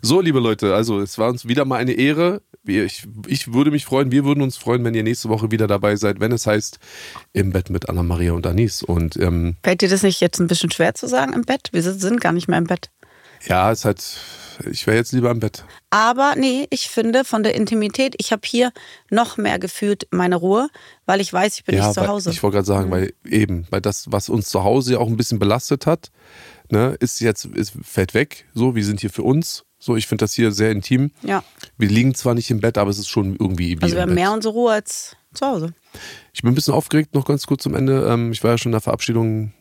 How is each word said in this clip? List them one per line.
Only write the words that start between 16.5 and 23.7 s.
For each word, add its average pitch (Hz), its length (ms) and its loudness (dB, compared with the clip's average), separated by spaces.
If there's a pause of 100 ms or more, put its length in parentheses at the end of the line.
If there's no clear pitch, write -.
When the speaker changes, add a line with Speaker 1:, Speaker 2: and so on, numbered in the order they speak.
Speaker 2:
ich - 180 -4
finde 226 360 2
von 220 180 -2
der 214 120 2
Intimität, 214 640 0
ich - 140 -2
hab 214 140 -4
hier 240 260 0 (380)
noch 233 260 0
mehr 196 220 0
gefühlt 196 520 -4
meine 180 260 0
Ruhe, 196 320 2 (360)
weil 196 160 2
ich 196 120 -4
weiß, 190 260 0
ich - 60 -18
bin - 120 0
Speaker 1:
Ja, 202 100 4
Speaker 2:
nicht 208 80 2
zu 190 60 -2
Speaker 1:
weil, 196 80 2
Speaker 2:
Hause. 202 220 -2
Speaker 1:
ich 165 120 -6
wollte 101 140 2
gerade 95 100 2
sagen, 98 220 2
Speaker 2:
Mhm. 92 40 0
Speaker 1:
weil 92 200 0 (120)
eben, 98 460 0